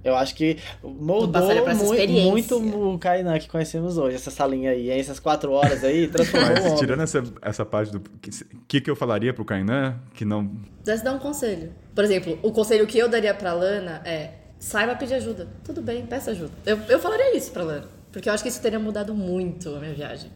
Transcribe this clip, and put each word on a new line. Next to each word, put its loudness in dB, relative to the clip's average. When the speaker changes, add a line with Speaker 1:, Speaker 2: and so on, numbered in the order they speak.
Speaker 1:
Eu 4
acho 2
que 0
moldou 0
Speaker 2:
Não 0
passaria 6
por 4
essa 2
Speaker 1:
mui-, 4
Speaker 2:
experiência. 6
Speaker 1:
muito 2
o -2
Kainan 2
que -8
conhecemos -2
hoje, 2
essa -8
salinha 0
aí, 0
hein? 0
Essas -6
quatro 0
horas 4
aí, 4
transformou 2
Speaker 3:
Mas 4
Speaker 1:
o 4
homem. 2
Speaker 3:
tirando 2
essa, 0
essa -4
parte -2
do -6
que, -16
que, 0
que -4
eu -2
falaria 0
pro -6
Kainan, -2
que -6
não 0
Speaker 2:
Pudesse -2
dar -2
um -4
conselho. -4
Por 4
exemplo, 2
o 2
conselho 4
que -2
eu 6
daria 2
pra -4
Lana -2
é: -6
saiba -2
pedir -4
ajuda. -4
Tudo -10
bem, -6
peça -6
ajuda. -6
Eu, 2
eu 8
falaria 4
isso -6
pra -6
Lana, -6
porque -8
eu 2
acho 0
que -4
isso -6
teria 0
mudado -4
muito -2
a -8
minha -8
viagem. -10